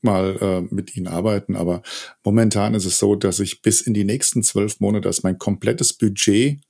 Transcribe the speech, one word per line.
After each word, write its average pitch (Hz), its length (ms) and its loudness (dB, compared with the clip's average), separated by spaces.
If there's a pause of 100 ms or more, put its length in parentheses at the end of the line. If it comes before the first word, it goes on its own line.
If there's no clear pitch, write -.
mal, 95 400 0
äh, 92 320 -2
mit 95 220 -8
Ihnen 90 120 -6
arbeiten, 98 480 -2
aber 87 260 -2 (420)
momentan 107 500 2
ist 101 120 -2
es 90 140 -2
so, 104 160 4
dass 101 240 0
ich 98 220 -4
bis - 200 2
in 117 120 -2
die 104 100 0
nächsten 113 400 0
zwölf 104 360 0
Monate, 101 280 0
dass - 160 -2
mein 92 140 0
komplettes - 560 -2
Budget 113 680 2 (100)